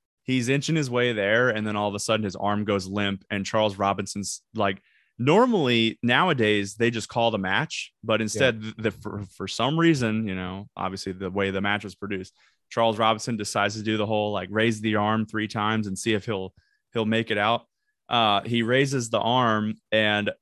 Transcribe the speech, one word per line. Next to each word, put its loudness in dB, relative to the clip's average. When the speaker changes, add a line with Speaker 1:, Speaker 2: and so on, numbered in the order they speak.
Speaker 1:
he's -2
inching 0
his -2
way 0
there. 2
And -2
then -4
all -2
of -6
a -6
sudden 0
his -4
arm -2
goes -2
limp -2
and -4
Charles 0
Robinson's, -4
like, 0
normally 4
nowadays 2
they 2
just -6
call 0
the -2
match, -2
but 0
instead 0
Speaker 2:
Yeah. -8
Speaker 1:
the, -2
for, -10
for -10
some -2
reason, 2
you -4
know, -8
obviously -6
the -6
way 0
the -2
match 0
was -12
produced, -8
Charles 2
Robinson 2
decides -2
to -8
do 0
the 0
whole, 0
like, -6
raise 2
the 0
arm 2
three -6
times -2
and -6
see 0
if -2
he'll -6
he'll 0
make 0
it -2
out. 0
Uh, 2
he 0
raises 2
the 0
arm, 2
and 2